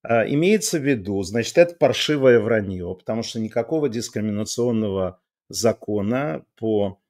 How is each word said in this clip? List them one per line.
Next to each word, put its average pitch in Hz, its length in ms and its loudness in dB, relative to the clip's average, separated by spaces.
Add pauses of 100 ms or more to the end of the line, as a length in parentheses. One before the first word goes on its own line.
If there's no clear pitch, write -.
Э, 113 260 0
имеется 170 520 2
в - 20 -8
виду, 101 400 -2
значит, 104 340 -4
это 170 200 6
паршивое 131 640 4
враньё, 98 540 -2
потому 113 280 -6
что - 160 -8
никакого 120 500 -2
дискриминационного 107 1300 -4 (280)
закона 107 960 -2 (120)
по 104 540 -2